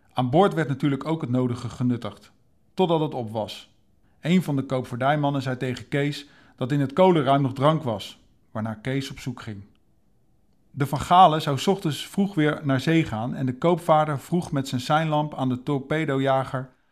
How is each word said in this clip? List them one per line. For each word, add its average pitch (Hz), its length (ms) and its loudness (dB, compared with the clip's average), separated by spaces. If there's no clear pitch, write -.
Aan 127 180 -2
boord 165 240 4
werd 156 140 -2
natuurlijk 139 360 -2
ook 160 160 -4
het 117 100 -6
nodige 123 380 -2
genuttigd, 120 640 -6
totdat 170 260 2
het 147 140 -4
op 117 160 -8
was. 107 440 -8
Een 180 220 2
van 147 140 -2
de 135 60 0
koopvaardijmannen 135 800 -2
zei 127 140 -4
tegen 123 320 -8
Kees 143 400 -2
dat 127 160 -4
in 143 80 2
het 135 120 -2
kolenruim 151 500 6
nog 131 100 0
drank 147 300 2
was, 107 400 -6
waarna 110 240 -6
Kees 135 360 -6
op 139 80 -14
zoek - 240 -10
ging. 101 220 -14
De 135 160 -2
Van 135 140 -4
Galen 165 420 8
zou 139 160 0
's - 80 -2
ochtends 185 400 0
vroeg 202 280 -2
weer 151 300 2
naar 135 160 2
zee 165 240 2
gaan 113 300 -6
en 143 120 -4
de 127 120 -4
koopvaarder 156 600 2
vroeg - 340 -4
met 170 160 -2
zijn 127 120 -4
seinlamp 151 540 0
aan 135 140 -2
de 123 140 -4
torpedojager 135 1080 -2